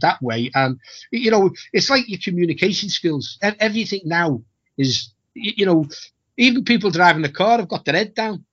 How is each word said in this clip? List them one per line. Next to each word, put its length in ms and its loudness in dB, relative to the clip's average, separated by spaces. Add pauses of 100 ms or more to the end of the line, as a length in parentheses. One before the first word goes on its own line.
that 220 0
way. 320 -4
And, 240 0 (320)
you 200 0
know, 200 4 (220)
it's 180 0
like 180 2
your 140 -8
communication 640 -2
skills. 560 -4
E-, 60 2 (100)
everything 440 -2
now 380 0 (360)
is, 320 -2 (260)
y-, 200 -6
you 100 2
know, 200 4 (500)
even 280 2
people 260 2
driving 320 4
the 60 -2
car 300 2
have 100 -4
got 160 -8
their 120 0
head 180 -2
down. 380 -6